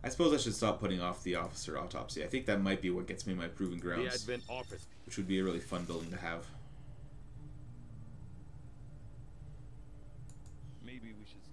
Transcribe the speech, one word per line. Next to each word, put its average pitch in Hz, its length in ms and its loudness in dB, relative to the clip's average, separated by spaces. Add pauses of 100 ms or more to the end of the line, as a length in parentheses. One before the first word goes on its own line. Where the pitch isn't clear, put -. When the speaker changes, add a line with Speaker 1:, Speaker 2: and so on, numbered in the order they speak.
Speaker 1:
I - 60 -2
suppose 156 260 8
I 143 40 8
should 110 180 4
stop 107 240 6
putting 92 220 4
off 87 220 0
the 90 120 4
officer 82 420 0
autopsy. 73 460 -2
I - 40 0
think 127 180 2
that 101 160 6
might 95 200 6
be 90 80 4
what 90 160 4
gets 95 220 -2
me 92 60 2
my 87 140 2
proving 87 320 0
grounds, 104 440 2
Speaker 2:
The 120 140 0
admin 120 120 -4
office. 120 380 -4 (180)
Speaker 1:
which - 120 -4
would 95 100 2
be 95 120 6
a 95 40 6
really 85 160 4
fun 87 240 0
building 82 280 -2
to 90 60 -2
have. 85 300 -2 (4000)
Speaker 2:
Maybe 113 260 -8
we 104 140 -10
should 101 280 -12